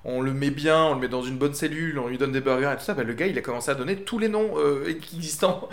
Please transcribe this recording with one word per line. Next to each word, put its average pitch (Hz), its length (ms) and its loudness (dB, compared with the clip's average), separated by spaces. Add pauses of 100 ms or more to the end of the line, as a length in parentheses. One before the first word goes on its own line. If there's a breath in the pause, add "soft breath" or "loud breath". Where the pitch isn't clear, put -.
on 127 160 -2
le 131 140 0
met 139 160 0
bien, 156 360 4
on 147 80 4
le 131 60 -2
met 127 80 0
dans 127 140 -2
une 131 160 -4
bonne 143 160 2
cellule, 156 460 -2
on 120 80 -2
lui 127 100 -4
donne 135 140 0
des 135 80 0
burgers 135 340 2
et - 20 -2
tout - 60 -10
ça, 208 120 -2
ben 123 120 -2
le 117 80 -4
gars, 147 140 0
il 180 100 -2
a - 20 0
commencé 120 300 -4
à 139 60 0
donner 151 200 -2
tous 196 220 -6
les 220 100 2
noms, 214 300 0
euh, 143 300 2
existants 165 840 -2